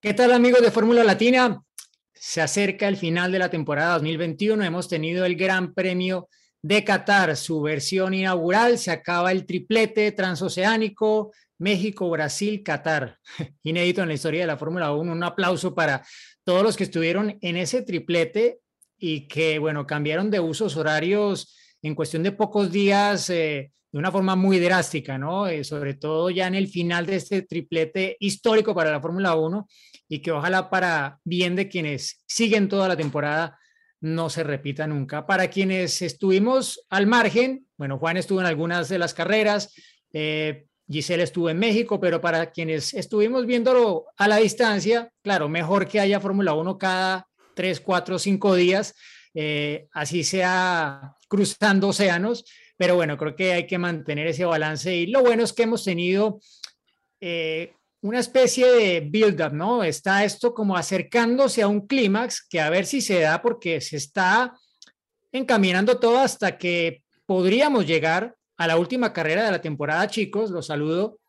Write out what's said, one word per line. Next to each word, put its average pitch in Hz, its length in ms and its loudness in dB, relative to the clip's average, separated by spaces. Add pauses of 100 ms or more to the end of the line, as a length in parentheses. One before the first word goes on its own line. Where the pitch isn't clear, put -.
¿Qué 208 120 -2
tal, 247 200 6
amigos 247 280 8
de 233 80 8
Fórmula 233 340 4
Latina? 233 600 4 (500)
Se - 260 -8
acerca 196 480 0
el 196 80 2
final 175 360 -2
de 190 80 0
la 180 100 0
temporada 156 460 0
dos 156 80 0
mil 160 160 -2
veintiuno. 202 440 0
Hemos 175 240 -4
tenido 170 380 -2
el 180 100 0
Gran 185 380 0
Premio 185 560 -2 (320)
de 202 220 2
Qatar, 190 520 2
su 156 240 -4
versión 156 540 -2
inaugural. 190 640 2
Se 185 140 -6
acaba 175 400 -2
el 190 160 -2
triplete 214 640 0
transoceánico, 208 1200 -2 (260)
México, 196 540 -2
Brasil, 165 500 -2
Qatar. 147 640 -4
<laughs> - 380 -14
Inédito 175 400 0
en 165 60 -2
la 156 40 -2
historia 156 280 -2
de 175 60 -2
la 151 100 -2
Fórmula 160 340 -4
uno. 160 200 -2
Un 165 120 -4
aplauso 180 500 -2
para 143 320 0 (380)
todos 180 180 2
los 220 160 2
que 196 60 -2
estuvieron 190 580 -2
en 175 160 -4
ese 185 240 -2
triplete 175 760 -2 (400)
y 156 280 -6
que, 156 300 0
bueno, 147 300 -4
cambiaron 151 420 -2
de 202 100 0
usos 160 380 -2
horarios 170 800 0 (240)
en 151 140 -4
cuestión 160 260 -4
de 190 100 0
pocos 202 400 0
días, 202 600 2
eh, 151 400 -2 (200)
de 143 80 -6
una 180 120 -2
forma 190 240 0
muy 190 240 4
drástica, 170 580 0
¿no? 175 300 -4
Eh, 156 160 -4
sobre 139 320 -6
todo 156 340 -2
ya 185 160 -2
en 185 80 -2
el 196 140 -2
final 175 400 -2
de 196 80 -4
este 185 260 -4
triplete 165 800 -4
histórico 214 560 0
para 160 160 0
la 147 100 -2
Fórmula 170 340 0
uno 165 320 -2 (400)
y 151 120 -8
que 165 120 -6
ojalá 180 380 -2
para 165 540 -2
bien 175 320 -2
de 190 120 -2
quienes 156 600 -8
siguen 214 400 2
toda 196 200 0
la 180 100 0
temporada 151 600 -4 (440)
no 160 280 -4
se 160 140 -6
repita 143 420 -6
nunca. 147 400 -6
Para 185 220 2
quienes 185 540 -2
estuvimos 196 880 0
al 196 180 2
margen, 240 580 2 (120)
bueno, 135 200 -6
Juan 165 200 -2
estuvo 185 240 -2
en 180 40 0
algunas 170 440 -2
de 185 100 -2
las 170 140 -2
carreras, 208 600 0 (380)
eh, 151 540 -4 (220)
Giselle 170 360 -2
estuvo 165 260 -2
en 160 80 -2
México, 220 420 0
pero 165 220 0
para 165 300 0
quienes 160 420 -6
estuvimos 226 540 0
viéndolo 233 580 2 (120)
a 202 100 2
la 208 100 6
distancia, 220 720 2 (140)
claro, 185 260 0
mejor 170 380 0
que 208 140 0
haya 196 180 2
Fórmula 196 340 0
uno 170 240 -2
cada 185 500 -2 (280)
tres, 180 240 -4
cuatro, 180 400 -2
cinco 196 360 2
días, 180 380 2 (400)
eh, 151 600 -4
así 156 300 -4
sea 180 920 -2 (120)
cruzando 202 600 2
océanos, 202 580 0 (320)
pero 180 180 4
bueno, 151 220 0
creo 151 180 -6
que 185 180 0
hay 175 120 -2
que 180 140 -4
mantener 160 480 -4
ese 165 180 -2
balance 156 500 -2
y 170 120 0
lo 262 140 2
bueno 233 220 4
es 233 100 -4
que 233 100 0
hemos 226 200 -2
tenido... 190 560 0 (800)
Eh, 165 540 -6 (280)
una 226 180 -2
especie 247 480 4
de 214 320 6
build-up, 160 540 2
¿no? 202 300 -2
Está 190 420 0
esto 220 280 -2
como 208 240 0
acercándose 233 840 0
a 202 40 4
un 208 200 0
clímax 226 600 0
que 165 140 -2
a 151 80 0
ver 180 160 0
si 277 160 -4
se 185 200 2
da 156 200 2
porque 185 400 -2
se - 160 -10
está 202 560 0 (800)
encaminando 220 680 2
todo 240 200 4
hasta 214 400 0
que 170 420 -2 (240)
podríamos 196 640 2
llegar 165 480 0 (220)
a 170 100 -2
la 165 100 2
última 214 340 0
carrera 170 340 0
de 214 60 0
la 170 100 -2
temporada, 156 460 -2
chicos, 208 440 -4
los 170 160 -8
saludo 160 600 -4